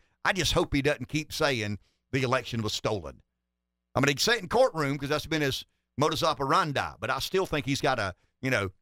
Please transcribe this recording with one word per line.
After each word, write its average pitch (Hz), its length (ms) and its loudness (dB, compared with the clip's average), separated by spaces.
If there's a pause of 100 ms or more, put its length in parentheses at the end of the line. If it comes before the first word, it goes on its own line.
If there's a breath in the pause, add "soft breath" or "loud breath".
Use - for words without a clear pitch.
(240)
I 185 80 2
just 175 200 0
hope 175 200 2
he 143 80 2
doesn't 131 280 -2
keep 156 240 -6
saying 110 460 0 (340)
the 131 100 0
election 123 400 0
was 104 100 -2
stolen. 82 480 -4 (760)
I 120 60 2
mean, 139 80 4
he 143 60 4
can 135 60 -4
say 233 140 2
it 220 80 -2
in 175 60 -10
courtroom 160 480 2
'cause 143 120 -6
that's 151 180 -2
been 156 160 -2
his 135 220 -2 (340)
modus 151 240 2
operandi, 143 760 0
but 113 100 -2
I 131 80 -2
still 185 260 0
think 147 220 -2
he's 135 140 -2
gotta, 113 340 0 (260)
you 131 100 -4
know, 101 200 0 (120)